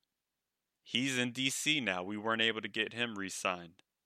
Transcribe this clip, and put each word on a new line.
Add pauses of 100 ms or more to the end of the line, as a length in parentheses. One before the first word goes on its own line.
(840)
he's
in
D
C
now.
We
weren't
able
to
get
him
re-signed. (240)